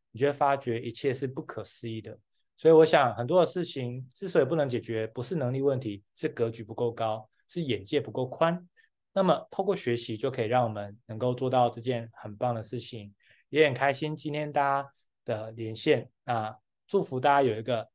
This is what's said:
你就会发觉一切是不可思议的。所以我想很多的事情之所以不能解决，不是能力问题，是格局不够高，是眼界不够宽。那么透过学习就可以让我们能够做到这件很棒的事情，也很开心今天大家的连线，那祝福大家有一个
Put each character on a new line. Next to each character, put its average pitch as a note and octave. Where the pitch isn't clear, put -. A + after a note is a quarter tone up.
你 A2
就 C#3
会 C#3+
发 C#3
觉 A#2+
一 A#2
切 C3+
是 C#3
不 C3
可 -
思 -
议 A2
的。 G#2+
所 E3
以 E3
我 D#3+
想 C#3+
很 A#2+
多 F3
的 D#3+
事 F3+
情 B2+
之 -
所 E3+
以 C#3
不 C3
能 D3
解 B2
决， A2
不 B2
是 D#3
能 C3
力 C3+
问 C3+
题， G2+
是 -
格 B2
局 A2+
不 G#2+
够 A#2
高， A2+
是 F3
眼 A2+
界 C3+
不 A2+
够 B2+
宽。 E3+
那 F#3+
么 E3+
透 -
过 G3
学 A#2+
习 A#2
就 C3
可 B2
以 -
让 B2
我 A#2
们 G#2
能 A2
够 B2
做 B2+
到 B2
这 A#2
件 A#2
很 G#2+
棒 B2
的 A2
事 A#2+
情， G#2
也 D3+
很 C#3
开 C3+
心 D3+
今 D3
天 D3+
大 C#3
家 C3+
的 A2
连 A2+
线， B2+
那 A2+
祝 G3
福 C3
大 C#3
家 C#3+
有 A#2
一 A2
个 A2+